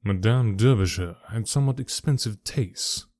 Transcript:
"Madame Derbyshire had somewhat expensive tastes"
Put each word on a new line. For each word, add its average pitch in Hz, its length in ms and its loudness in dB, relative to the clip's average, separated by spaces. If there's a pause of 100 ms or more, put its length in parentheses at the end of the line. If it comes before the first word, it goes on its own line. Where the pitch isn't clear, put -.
"Madame 104 540 2
Derbyshire 95 640 2 (100)
had 110 180 -6
somewhat 135 320 0
expensive 123 640 -4
tastes" - 640 -6 (140)